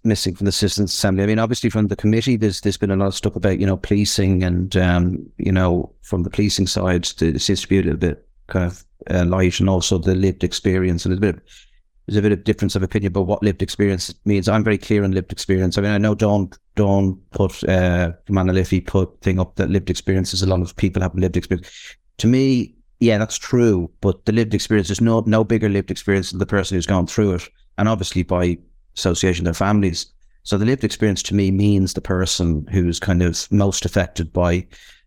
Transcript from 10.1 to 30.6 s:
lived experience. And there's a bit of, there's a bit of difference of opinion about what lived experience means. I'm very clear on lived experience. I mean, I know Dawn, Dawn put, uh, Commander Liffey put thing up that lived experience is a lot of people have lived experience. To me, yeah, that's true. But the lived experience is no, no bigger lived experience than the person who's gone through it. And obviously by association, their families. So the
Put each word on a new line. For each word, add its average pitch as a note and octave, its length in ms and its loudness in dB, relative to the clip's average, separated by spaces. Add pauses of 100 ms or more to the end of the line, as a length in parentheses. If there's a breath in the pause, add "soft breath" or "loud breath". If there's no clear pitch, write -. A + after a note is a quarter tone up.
lived F#2 280 0
experience. F#2 640 0
And F#2 60 0
there's F#2 80 -2
a G2 140 2
bit - 20 -16
of, - 60 -18 (640 soft breath)
there's G#2 120 -2
a G#2 40 2
bit G#2 120 4
of - 100 -2
difference G#2 320 0
of F#2+ 80 -2
opinion G2+ 280 -2
about F#2 160 0
what G2+ 140 -2
lived G2+ 200 -2
experience G2 520 -2 (120)
means. G2+ 240 0
I'm G#2+ 140 2
very G#2 140 2
clear G#2 260 0
on F#2+ 100 0
lived F#2 180 -4
experience. F#2 460 -2
I G2+ 40 2
mean, G2+ 100 0
I G#2 60 0
know G#2 180 0
Dawn, G2+ 360 0 (240)
Dawn G2 420 2 (140)
put, - 360 -2
uh, F2+ 440 2 (140)
Commander F#2 280 0
Liffey F#2 280 0
put - 400 -2
thing F#2 180 0
up F2+ 160 -4
that F#2 140 -2
lived F#2+ 200 -2
experience F#2+ 440 -2
is F#2 80 -4
a F#2+ 60 0
lot F#2 140 2
of E2+ 140 -6
people F#2+ 260 -2
have F2+ 140 -2
lived F#2 220 0
experience. F2+ 320 -4 (480 loud breath)
To A2 100 0
me, C3 480 2 (240)
yeah, A2+ 180 4
that's G#2+ 200 -2
true. A2 520 2 (120)
But F#2+ 240 0
the A2 80 0
lived G#2+ 200 0
experience G#2 360 0
is G2 100 -2
no, A2+ 260 2
no A2 180 4
bigger A2 260 0
lived G2 220 -2
experience F#2+ 400 -2
than F#2 80 -6
the F#2+ 60 -2
person G2 300 -2
who's F2 100 -2
gone F2+ 220 0
through G2+ 280 0
it. - 140 -8 (280)
And G#2 100 2
obviously F#2+ 360 -2
by F2+ 340 0 (400)
association, F2+ 480 0
their E2+ 80 -2
families. G2 520 0 (380)
So - 140 -2
the G#2 80 0